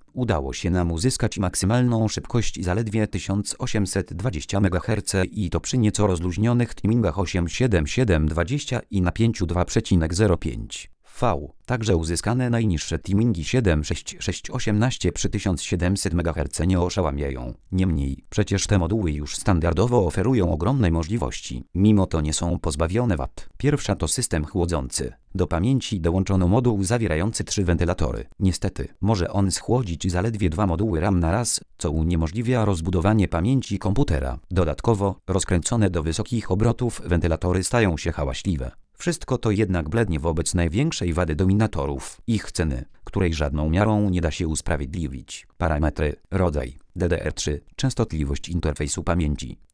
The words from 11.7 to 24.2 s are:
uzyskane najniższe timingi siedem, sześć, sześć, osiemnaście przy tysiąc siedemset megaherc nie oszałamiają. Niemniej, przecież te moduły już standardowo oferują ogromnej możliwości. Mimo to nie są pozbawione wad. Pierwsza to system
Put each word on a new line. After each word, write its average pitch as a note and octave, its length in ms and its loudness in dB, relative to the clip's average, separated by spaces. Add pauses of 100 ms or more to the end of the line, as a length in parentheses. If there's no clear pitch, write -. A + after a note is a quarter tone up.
uzyskane G2+ 540 0
najniższe G2 500 0
timingi G2 440 0
siedem, E2+ 400 2
sześć, - 360 -6
sześć, - 300 -6
osiemnaście G#2+ 600 0
przy - 180 -2
tysiąc G2 340 -2
siedemset F2+ 500 0
megaherc D#2+ 460 -2
nie F#2 200 2
oszałamiają. C#2+ 760 -2 (180)
Niemniej, D#2+ 580 0
przecież G2 380 0
te G#2 100 4
moduły F2+ 340 0
już D2 240 -6
standardowo F#2+ 680 2
oferują F#2+ 460 2
ogromnej F#2 400 2
możliwości. D#2 720 -4 (120)
Mimo G2+ 300 6
to D#2+ 160 -2
nie D#2 120 -2
są E2+ 260 -2
pozbawione F2 580 0
wad. - 400 -8
Pierwsza C#3 380 0
to E2 120 -2
system D#2+ 380 -2